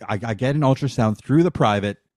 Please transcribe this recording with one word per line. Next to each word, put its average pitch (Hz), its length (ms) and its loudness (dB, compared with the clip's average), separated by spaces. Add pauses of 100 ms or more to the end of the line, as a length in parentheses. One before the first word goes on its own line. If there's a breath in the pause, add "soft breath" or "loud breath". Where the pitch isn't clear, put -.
I, 104 200 -4
I 113 120 -4
get 131 200 -2
an 151 80 0
ultrasound 127 560 0
through 156 240 2
the 180 80 2
private, 104 480 0 (180)